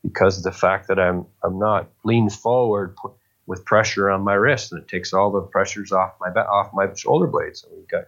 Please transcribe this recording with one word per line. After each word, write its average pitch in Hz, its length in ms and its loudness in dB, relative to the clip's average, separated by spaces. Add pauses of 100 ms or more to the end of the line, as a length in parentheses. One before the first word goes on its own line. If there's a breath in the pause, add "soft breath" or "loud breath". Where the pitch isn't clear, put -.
because 95 340 2
of 90 60 -10
the 92 80 -2
fact 95 380 0
that 95 100 2
I'm, 90 280 0 (140)
I'm 92 180 -4
not 101 280 0 (160)
leaned 113 300 2
forward 110 680 0
p-, - 80 -14 (380)
with 92 180 -10
pressure 101 460 4
on 95 100 0
my 101 120 0
wrist, 120 400 0
and 82 80 -12
it - 80 -20
takes 90 240 -8
all 98 180 2
the 98 100 0
pressures 95 500 -4
off 92 300 0
my 92 80 -6
ba-, 92 180 -2
off 101 260 0
my 95 200 0
shoulder 165 320 0
blades." - 380 -6
And - 120 -20
we've - 120 -20
got 87 200 -6